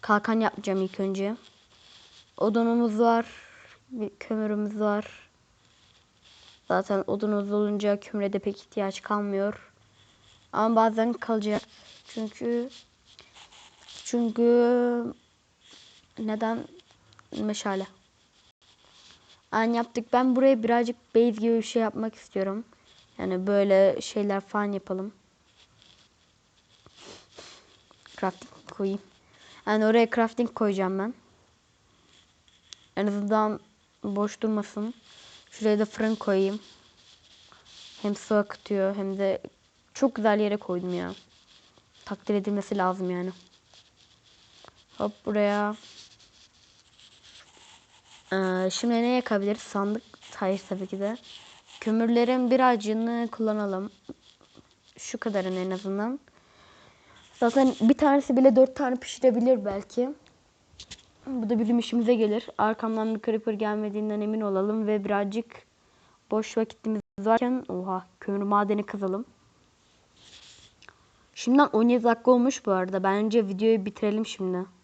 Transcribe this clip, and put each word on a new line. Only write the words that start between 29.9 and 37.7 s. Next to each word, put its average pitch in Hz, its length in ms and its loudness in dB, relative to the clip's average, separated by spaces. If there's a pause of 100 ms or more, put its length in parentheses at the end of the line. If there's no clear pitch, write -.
crafting 226 440 -2
koyacağım 190 440 0
ben. 214 160 -6 (1800)
En 196 100 0
azından 208 540 0 (440)
boş 202 360 -2
durmasın. 214 540 -4 (560)
Şuraya 214 280 0
da 214 60 2
fırın 220 300 -2
koyayım. 196 460 0 (1400)